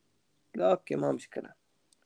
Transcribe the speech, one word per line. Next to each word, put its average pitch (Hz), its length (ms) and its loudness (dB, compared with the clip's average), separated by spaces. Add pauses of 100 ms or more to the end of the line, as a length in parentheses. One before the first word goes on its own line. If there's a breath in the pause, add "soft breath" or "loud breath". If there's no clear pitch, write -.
(560)
لا، 185 160 4
أوكي، 160 240 0
ما 143 160 0
مشكلة. - 420 -8 (520)